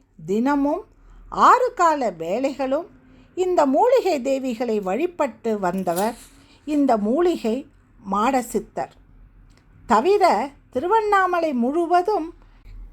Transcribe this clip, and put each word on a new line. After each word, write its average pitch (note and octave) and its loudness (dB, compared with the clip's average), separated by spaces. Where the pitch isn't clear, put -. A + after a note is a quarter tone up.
தினமும் C#4 0
ஆறு A4+ 6
கால D#4+ 2
வேளைகளும் C4+ -4
இந்த F4+ 0
மூலிகை F#4 4
தேவிகளை B3+ -4
வழிபட்டு A3+ -4
வந்தவர் F#3+ -2
இந்த C#4+ 2
மூலிகை A#3+ 0
மாடசித்தர். G#3+ -4
தவிர F4+ 4
திருவண்ணாமலை F#4 0
முழுவதும் E4+ 0